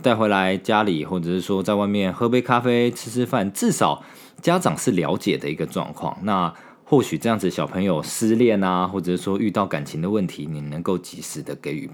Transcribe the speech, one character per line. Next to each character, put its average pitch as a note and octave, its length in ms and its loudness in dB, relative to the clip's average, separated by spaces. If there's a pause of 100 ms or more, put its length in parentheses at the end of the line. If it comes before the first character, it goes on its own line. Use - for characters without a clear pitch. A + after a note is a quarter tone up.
带 A#2+ 100 4
回 A2 140 2
来 F#2+ 300 2
家 G#2+ 260 2
里， D#2+ 220 0
或 F2+ 140 -4
者 E2+ 100 -2
是 F#2 100 0
说 F#2+ 240 0
在 G#2 120 0
外 G2+ 120 2
面 G2+ 240 0
喝 A#2 160 0
杯 B2 140 2
咖 B2 180 2
啡、 A#2+ 320 2
吃 - 180 -10
吃 B2 160 -2
饭， G2+ 280 0
至 A#3 180 0
少 E2 320 0 (380)
家 F3 180 4
长 G2+ 180 0
是 - 140 0
了 E2+ 240 2
解 D#2 220 0
的 C#2+ 120 -4
一 D#2 60 -4
个 D#2+ 100 -4
状 - 280 -6
况。 - 300 -6
那 F#2 300 0 (300)
或 C3+ 180 4
许 - 160 -2
这 A2+ 120 0
样 A2 100 2
子 F2+ 100 0
小 D#2+ 160 -2
朋 F#2 180 -4
友 E2+ 200 2
失 A2+ 320 2
恋 A2+ 260 4
啊， F#2 260 2
或 F#2+ 120 -4
者 F2+ 160 0
是 F2 80 -4
说 G2 160 -2
遇 A2 100 0
到 F#2+ 160 0
感 D2 200 -4
情 D#2 160 -8
的 F#2 80 -2
问 G#2 180 0
题， - 240 -10
你 D2+ 80 -8
能 D2 240 -8
够 F#2+ 140 0
及 - 240 -12
时 - 200 -10
的 D2 140 -10
给 - 180 -8
予 C#2 200 -8